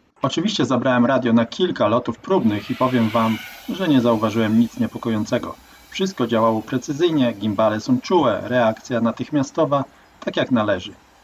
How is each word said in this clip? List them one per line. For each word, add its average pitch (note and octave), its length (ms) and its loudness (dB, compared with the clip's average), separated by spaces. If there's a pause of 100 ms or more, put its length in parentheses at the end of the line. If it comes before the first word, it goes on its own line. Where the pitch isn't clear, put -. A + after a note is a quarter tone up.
(220)
Oczywiście D#3 440 -2
zabrałem B2 400 2
radio B2+ 280 2
na - 120 4
kilka F3 420 -2
lotów A#2 300 -2
próbnych A2+ 520 -2
i B2+ 60 -4
powiem B2 340 0
wam, A2+ 280 0 (320)
że F#3 180 -4
nie C3+ 140 4
zauważyłem A2 580 2
nic A#2 200 0
niepokojącego. A2+ 760 -2 (340)
Wszystko F#3+ 380 -2
działało A2+ 340 2
precyzyjnie, C#3 720 0
gimbale G#2+ 460 0
są B2 220 0
czułe, C3+ 420 2
reakcja A2+ 580 0
natychmiastowa, C#3 800 0 (360)
tak - 180 -6
jak - 140 -2
należy. G#2 420 0 (300)